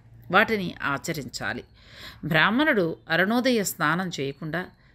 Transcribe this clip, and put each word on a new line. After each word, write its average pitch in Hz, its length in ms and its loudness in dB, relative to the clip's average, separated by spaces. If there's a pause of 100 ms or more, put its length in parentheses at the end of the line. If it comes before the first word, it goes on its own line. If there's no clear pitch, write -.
(320)
వాటిని 202 520 4
ఆచరించాలి. 131 800 -6 (640)
బ్రాహ్మణుడు 190 720 2 (120)
అరుణోదయ 214 540 2
స్నానం 170 560 -2
చేయకుండా 143 460 -6 (300)